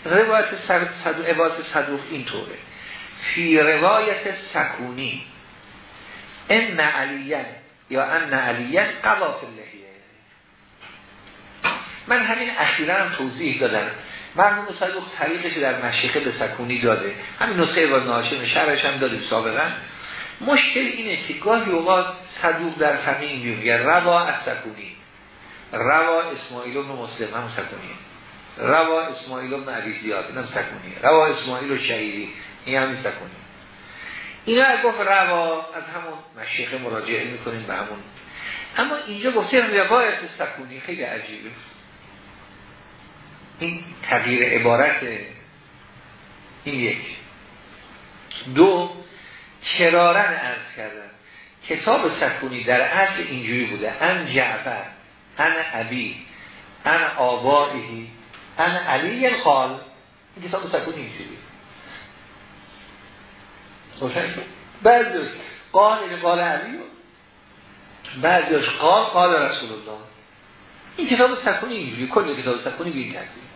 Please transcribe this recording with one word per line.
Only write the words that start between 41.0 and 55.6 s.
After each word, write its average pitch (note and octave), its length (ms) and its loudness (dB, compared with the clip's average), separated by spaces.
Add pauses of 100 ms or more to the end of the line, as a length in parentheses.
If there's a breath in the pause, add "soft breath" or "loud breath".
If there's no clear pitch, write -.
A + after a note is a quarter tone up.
عجیبه. A2 480 -10 (2000)
این E3+ 260 -6 (180)
تغییر B2 460 2
عبارت، A#2+ 480 4 (1700)
این C#3+ 160 -4
یک. A2+ 180 0 (1600)
دو، F3 360 6 (880 loud breath)
کرارن F3 560 6
عرض B2 420 -8
کردن، G#2 340 -12 (580 loud breath)
کتاب E3+ 420 2 (100)
سکونی B2+ 440 -2
در B2 160 4
اصل F#3+ 480 2
اینجوری B2 360 -2
بوده: G#2 380 -4
"ان E3 300 0
جعفر، A#2 500 0 (560)
ان D#3+ 140 4 (200)